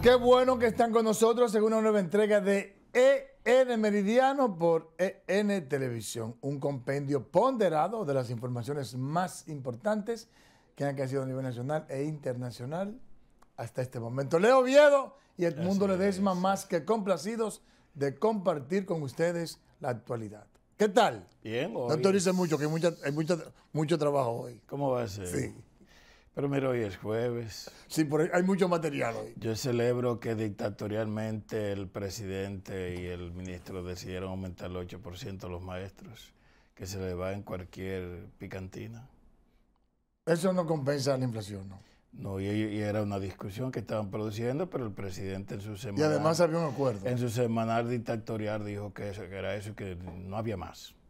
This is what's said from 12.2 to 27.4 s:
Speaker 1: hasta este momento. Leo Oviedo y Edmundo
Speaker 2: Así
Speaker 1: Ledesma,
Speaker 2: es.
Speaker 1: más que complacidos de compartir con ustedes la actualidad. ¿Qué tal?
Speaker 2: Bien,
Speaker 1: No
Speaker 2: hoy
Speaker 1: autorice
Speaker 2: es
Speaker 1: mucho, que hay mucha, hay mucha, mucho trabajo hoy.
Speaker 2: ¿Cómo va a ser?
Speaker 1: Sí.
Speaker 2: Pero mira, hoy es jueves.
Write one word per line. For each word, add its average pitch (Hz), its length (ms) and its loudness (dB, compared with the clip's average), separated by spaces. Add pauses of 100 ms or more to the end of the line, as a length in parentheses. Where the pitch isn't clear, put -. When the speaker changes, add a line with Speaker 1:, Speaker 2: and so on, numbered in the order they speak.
Speaker 1:
hasta 120 260 -8
este 120 200 -6
momento. 131 380 0
Leo 247 200 8
Oviedo 269 560 6 (220)
y 175 80 0
Edmundo 180 400 2
Speaker 2:
Así 190 120 2
Speaker 1:
Ledesma, 190 360 2
Speaker 2:
es. 180 40 -2
Speaker 1:
más 190 280 0
que 165 180 -2
complacidos 190 760 0 (320)
de 139 200 -2
compartir 185 720 0
con 165 180 -2
ustedes 165 580 -2 (180)
la 147 80 -4
actualidad. 110 600 -6 (300)
¿Qué 208 120 4
tal? 175 400 4 (120)
Speaker 2:
Bien, 120 300 -2
Speaker 1:
No 202 140 -6
Speaker 2:
hoy 123 80 0
Speaker 1:
autorice 185 380 4
Speaker 2:
es 185 40 2
Speaker 1:
mucho, 170 220 2
que 139 80 0
hay 151 40 0
mucha, 165 220 2 (140)
hay 143 80 -2
mucha, 160 240 0 (340)
mucho 151 260 0
trabajo 143 340 2
hoy. 120 340 -8
Speaker 2:
¿Cómo 143 260 -2
va 123 120 0
a 113 40 -4
ser? 98 200 -8
Speaker 1:
Sí. 120 280 -4 (800)
Speaker 2:
Pero 143 140 -2
mira, 135 200 0
hoy 123 100 0
es 101 180 -4
jueves. 117 720 -4 (160)